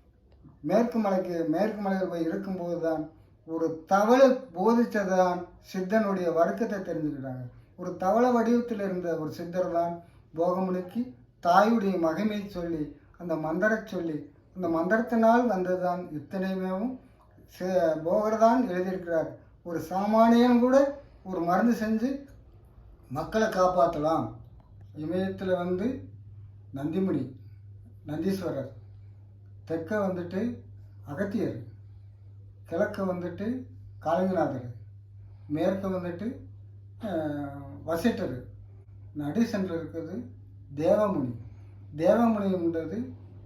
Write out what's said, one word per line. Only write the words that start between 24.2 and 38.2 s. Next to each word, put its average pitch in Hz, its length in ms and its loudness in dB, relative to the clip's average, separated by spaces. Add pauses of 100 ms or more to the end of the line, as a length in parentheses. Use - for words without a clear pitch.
இமயத்துல 185 600 -2
வந்து 180 300 -2 (880)
நந்திமுனி, 160 500 -2 (840)
நந்தீஸ்வரர், 160 640 -4 (960)
தெற்க 165 340 -4
வந்துட்டு 180 420 -2 (640)
அகத்தியர், 170 520 -4 (1080)
கிழக்க 196 380 -2
வந்துட்டு 175 420 -4 (560)
காளிங்கநாதர், 160 680 0 (800)
மேற்க 185 400 0
வந்துட்டு, 175 380 -4 (760)
அஹ், 151 560 -4 (280)
வசிட்டர், 170 520 -2 (800)